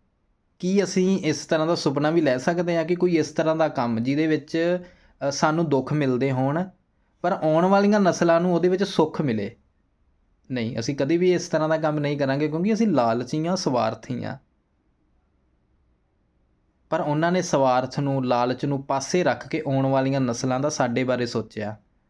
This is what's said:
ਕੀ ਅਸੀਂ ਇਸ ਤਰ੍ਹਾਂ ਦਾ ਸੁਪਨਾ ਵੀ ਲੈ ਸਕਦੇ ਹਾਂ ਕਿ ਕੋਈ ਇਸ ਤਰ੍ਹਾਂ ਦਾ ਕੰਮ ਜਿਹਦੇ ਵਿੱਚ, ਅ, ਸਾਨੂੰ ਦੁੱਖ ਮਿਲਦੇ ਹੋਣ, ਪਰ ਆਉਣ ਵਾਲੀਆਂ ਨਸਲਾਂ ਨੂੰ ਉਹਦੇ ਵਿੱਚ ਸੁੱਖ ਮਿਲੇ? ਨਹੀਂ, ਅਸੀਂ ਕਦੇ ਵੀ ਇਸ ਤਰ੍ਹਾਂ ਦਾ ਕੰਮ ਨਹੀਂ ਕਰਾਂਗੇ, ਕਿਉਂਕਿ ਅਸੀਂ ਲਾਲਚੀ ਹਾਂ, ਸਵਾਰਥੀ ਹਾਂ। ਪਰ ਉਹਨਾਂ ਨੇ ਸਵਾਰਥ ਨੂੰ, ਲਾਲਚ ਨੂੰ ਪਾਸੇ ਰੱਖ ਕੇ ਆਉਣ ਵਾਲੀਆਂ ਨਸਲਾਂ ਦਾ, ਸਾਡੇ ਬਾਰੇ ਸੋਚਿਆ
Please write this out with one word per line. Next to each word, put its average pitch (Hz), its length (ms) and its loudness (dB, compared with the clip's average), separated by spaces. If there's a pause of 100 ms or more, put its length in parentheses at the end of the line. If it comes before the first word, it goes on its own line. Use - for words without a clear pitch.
(580)
ਕੀ 190 260 0
ਅਸੀਂ 185 340 2
ਇਸ 147 280 -2
ਤਰ੍ਹਾਂ 156 200 2
ਦਾ 170 80 2
ਸੁਪਨਾ 147 360 0
ਵੀ 170 100 2
ਲੈ 131 180 2
ਸਕਦੇ 170 380 -2
ਹਾਂ 160 80 0
ਕਿ 170 100 -2
ਕੋਈ 175 220 2
ਇਸ 147 120 0
ਤਰ੍ਹਾਂ 160 280 0
ਦਾ 160 120 2
ਕੰਮ 120 320 -2
ਜਿਹਦੇ 143 260 0
ਵਿੱਚ, 165 520 0 (500)
ਅ, - 20 0
ਸਾਨੂੰ 156 380 0
ਦੁੱਖ 135 240 0
ਮਿਲਦੇ 135 400 0
ਹੋਣ, 139 320 -2 (580)
ਪਰ 180 100 0
ਆਉਣ 160 320 2
ਵਾਲੀਆਂ 202 360 4
ਨਸਲਾਂ 170 400 4
ਨੂੰ 180 140 2
ਉਹਦੇ 170 140 2
ਵਿੱਚ 185 160 0
ਸੁੱਖ 160 360 0
ਮਿਲੇ? 110 360 -4 (920)
ਨਹੀਂ, 120 280 -6
ਅਸੀਂ 127 180 -6
ਕਦੇ 143 200 0
ਵੀ 180 160 2
ਇਸ 175 160 -2
ਤਰ੍ਹਾਂ 156 200 -2
ਦਾ 160 100 0
ਕੰਮ 151 200 -2
ਨਹੀਂ 143 200 -4
ਕਰਾਂਗੇ, 143 300 0
ਕਿਉਂਕਿ 170 240 -2
ਅਸੀਂ 220 140 2
ਲਾਲਚੀ 131 600 0
ਹਾਂ, 185 100 0
ਸਵਾਰਥੀ 117 680 -2
ਹਾਂ। 107 140 -10 (2500)
ਪਰ 160 100 -2
ਉਹਨਾਂ 151 320 0
ਨੇ 185 100 2
ਸਵਾਰਥ 131 580 0
ਨੂੰ, 135 260 -2
ਲਾਲਚ 123 380 0
ਨੂੰ 139 180 -2
ਪਾਸੇ 143 420 -2
ਰੱਖ 123 240 -2
ਕੇ 156 180 -4
ਆਉਣ 135 200 0
ਵਾਲੀਆਂ 135 340 0
ਨਸਲਾਂ 127 400 -2
ਦਾ, 147 80 0
ਸਾਡੇ 127 360 0
ਬਾਰੇ 123 220 0
ਸੋਚਿਆ 107 500 -6 (340)